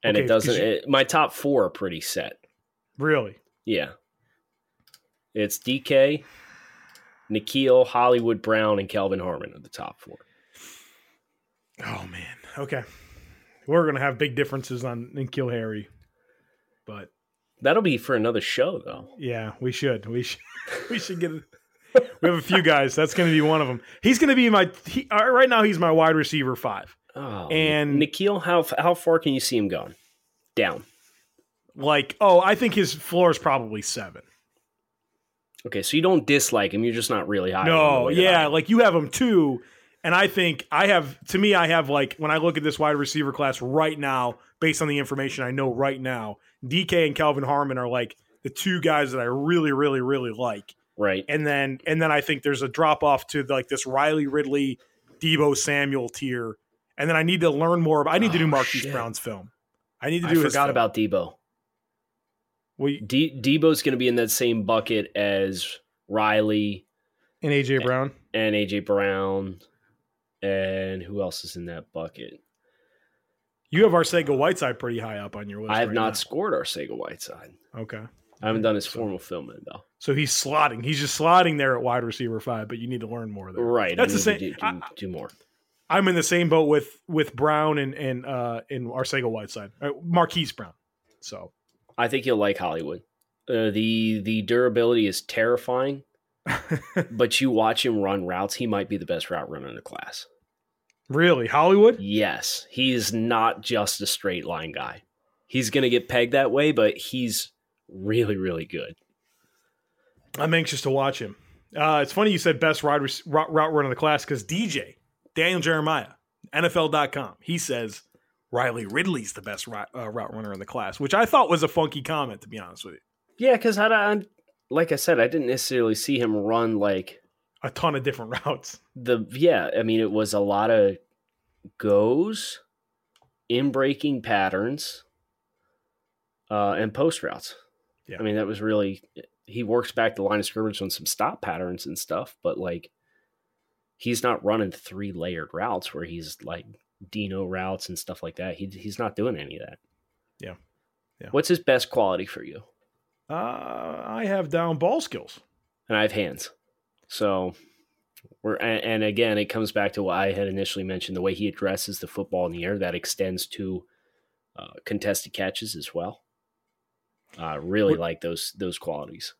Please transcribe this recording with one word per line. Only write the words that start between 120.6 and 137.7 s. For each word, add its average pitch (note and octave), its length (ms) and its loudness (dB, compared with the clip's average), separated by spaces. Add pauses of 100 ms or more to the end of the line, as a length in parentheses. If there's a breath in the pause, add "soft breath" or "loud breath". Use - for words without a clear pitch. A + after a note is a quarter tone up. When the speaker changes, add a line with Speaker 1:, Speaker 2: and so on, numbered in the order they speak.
Speaker 2:
class, G2+ 340 -8
which C#3 140 -2
I G#3+ 120 4
thought A#3+ 240 4
was D#3+ 140 4
a D3+ 60 0
funky D3+ 320 -2
comment, C3 400 -6
to G2+ 80 -20
be A2 100 -12
honest E2+ 240 -16
with F2+ 120 -16
you. - 520 -6
Speaker 1:
Yeah, B3+ 80 8
'cause A3 220 0
I, G#3 100 2
I, G#3 340 2 (480)
like D#3 220 2
I C#3+ 60 2
said, C#3+ 240 4
I A#2+ 80 4
didn't C#3+ 180 0
necessarily A#2+ 480 0
see C3+ 240 -2
him A2 160 0
run, A2+ 440 0
like, G2 420 -2 (420)
Speaker 2:
A B2+ 60 -4
ton D#3 260 -2
of B2+ 80 -4
different A#2+ 380 -6
<laughs> - 40 -10
routes. - 360 -8 (140)
Speaker 1:
the, A#2+ 360 0
yeah, C3 460 4
I A2+ 60 0
mean, A2+ 180 2
it G#2 100 0
was G#2+ 220 0
a G#2 80 2
lot G2+ 280 2
of G2+ 280 4 (800)
goes, A#2+ 800 0 (880)
in-breaking C3+ 760 0
patterns, G2+ 800 -2 (1500)
uh, G#2 200 0
and G#2+ 220 -2
post D3+ 300 -2
routes. - 320 -10 (520)